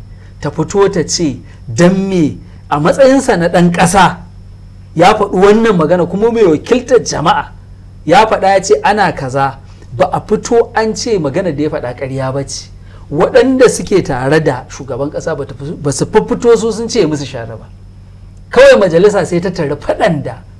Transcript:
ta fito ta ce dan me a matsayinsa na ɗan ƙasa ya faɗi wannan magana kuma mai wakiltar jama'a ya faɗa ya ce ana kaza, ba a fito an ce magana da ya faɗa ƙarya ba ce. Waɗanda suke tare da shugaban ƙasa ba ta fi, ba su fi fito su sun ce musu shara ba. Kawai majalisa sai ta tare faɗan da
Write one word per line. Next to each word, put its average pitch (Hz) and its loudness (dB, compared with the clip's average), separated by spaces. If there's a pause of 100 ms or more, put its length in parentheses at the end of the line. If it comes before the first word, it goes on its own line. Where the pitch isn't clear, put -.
(400)
ta - -6
fito 196 0
ta 175 -2
ce 143 -4 (260)
dan 165 2 (160)
me 175 -2 (300)
a 147 -2
matsayinsa 262 2
na 170 0
ɗan 175 2
ƙasa 180 2 (800)
ya 180 4
faɗi 202 -2
wannan 214 4
magana 165 2
kuma 202 0
mai 226 2
wakiltar 226 2
jama'a 147 -2 (540)
ya 190 4
faɗa 214 -2
ya 196 2
ce 202 0 (100)
ana 190 0
kaza, 135 -4 (360)
ba 143 0
a - -4
fito - -2
an 220 -2
ce 226 -4
magana 160 -2
da 143 -4
ya 151 -2
faɗa 123 -8
ƙarya 131 -6
ba 139 -6
ce. - -14 (440)
Waɗanda 247 4
suke - -2
tare 139 0
da 131 -4
shugaban 131 -10
ƙasa 156 -6
ba 139 -8
ta 143 -14
fi, 139 -12
ba 143 -4
su 143 -4
fi 214 2
fito 220 2
su 220 -4
sun 226 -8
ce 220 0
musu 147 -4
shara 117 -12
ba. - -20 (840)
Kawai 254 6
majalisa 185 2
sai 175 -2
ta 185 -4
tare 147 -6
faɗan 160 -2
da 120 -12 (160)